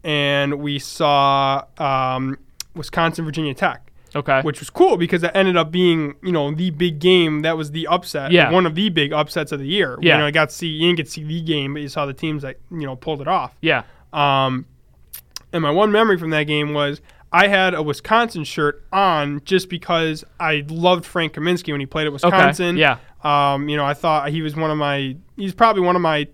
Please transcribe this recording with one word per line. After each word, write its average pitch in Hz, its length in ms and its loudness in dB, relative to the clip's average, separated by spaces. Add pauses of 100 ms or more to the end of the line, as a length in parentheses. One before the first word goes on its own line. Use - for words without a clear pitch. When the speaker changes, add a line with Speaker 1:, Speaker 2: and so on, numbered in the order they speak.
Speaker 1:
and 143 560 -2
we 143 200 -4
saw, 139 840 2 (140)
um, 131 600 -2 (380)
Wisconsin, 165 500 -2
Virginia 151 280 -6
Tech. - 320 -4 (300)
Speaker 2:
Okay. 139 260 0
Speaker 1:
Which 151 180 -4
was - 120 -16
cool 277 260 4
because 170 240 0
it 170 140 0
ended 190 200 4
up 160 160 2
being, 165 520 2
you 185 80 -2
know, 147 200 0
the 170 200 -2
big 156 260 -2
game. 165 460 2
That 160 140 0
was 151 140 -6
the 160 140 -8
upset. 156 460 -2
Speaker 2:
Yeah. 160 200 0
Speaker 1:
One 180 140 4
of 160 80 -2
the 202 160 -2
big 156 240 -2
upsets 151 380 -4
of 147 80 -6
the 135 80 -10
year. 156 340 -2
Speaker 2:
Yeah. 165 140 4
Speaker 1:
You 131 60 2
know, 147 40 0
I 147 60 -2
got 156 180 2
to - 60 -16
see, 180 120 -10
you 160 200 -2
didn't 175 100 2
get 151 80 -6
to - 60 -18
see 156 120 -12
the 160 180 -6
game, 147 320 -4
but 147 100 -8
you 139 60 -10
saw 143 180 -4
the 135 60 -8
teams 151 280 -6
that, 135 140 -12 (160)
you 156 160 -8
know, 131 80 -8
pulled 143 260 -8
it 135 60 -8
off. 165 340 -2
Speaker 2:
Yeah. 147 220 2 (280)
Speaker 1:
Um, 135 540 2 (880)
and 165 80 -2
my 147 80 0
one 202 220 4
memory 214 260 4
from 160 140 -6
that 151 120 0
game 147 300 -2
was 147 280 -2 (300)
I 190 180 6
had 190 260 2
a 156 80 -2
Wisconsin 220 640 0
shirt 147 460 -2
on 156 540 0
just 185 240 0
because 165 540 -2 (160)
I 156 300 -2
loved 170 360 2
Frank 165 280 -4
Kaminsky 170 380 -2
when 143 80 -4
he 135 60 -6
played 151 220 -4
at 143 60 -4
Speaker 2:
Okay. 139 120 -4
Speaker 1:
Wisconsin. 175 520 4
Speaker 2:
Yeah. 143 200 4 (260)
Speaker 1:
Um, 143 460 0
you 147 80 -2
know, 143 80 0
I 143 80 -2
thought 147 360 0
he 160 120 -4
was 151 140 -6
one 156 160 -2
of 151 80 -2
my, 139 380 -2 (200)
he's 196 160 -6
probably 214 300 4
one 180 120 2
of 175 60 2
my 151 320 0